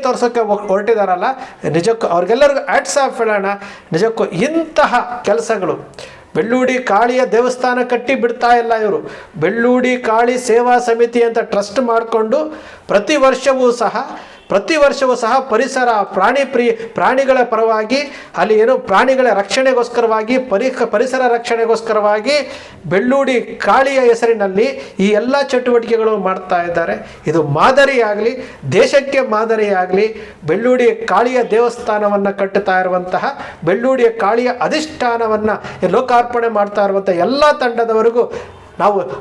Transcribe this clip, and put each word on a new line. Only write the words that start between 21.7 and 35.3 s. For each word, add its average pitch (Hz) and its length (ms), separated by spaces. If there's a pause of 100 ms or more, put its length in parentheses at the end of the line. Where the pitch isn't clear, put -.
ಬೆಳ್ಳೂಡಿ 247 520 (300)
ಕಾಳಿಯ 269 320
ಹೆಸರಿನಲ್ಲಿ 226 680 (320)
ಈ 190 80 (140)
ಎಲ್ಲ 254 140 (180)
ಚಟುವಟಿಕೆಗಳು 226 640
ಮಾಡ್ತಾ 185 500
ಇದ್ದಾರೆ. 170 280 (320)
ಇದು 156 160
ಮಾದರಿಯಾಗಲಿ, 226 920 (380)
ದೇಶಕ್ಕೆ 262 500 (140)
ಮಾದರಿಯಾಗಲಿ. 208 720 (420)
ಬೆಳ್ಳೂಡಿ 240 400 (240)
ಕಾಳಿಯ 240 300
ದೇವಸ್ಥಾನವನ್ನ 208 880 (100)
ಕಟ್ಟುತ್ತಾ 196 400
ಇರುವಂತಹ, 180 420 (400)
ಬೆಳ್ಳೂಡಿಯ 233 480 (140)
ಕಾಳಿಯ 240 260 (160)
ಅಧಿಷ್ಠಾನವನ್ನ 233 840 (460)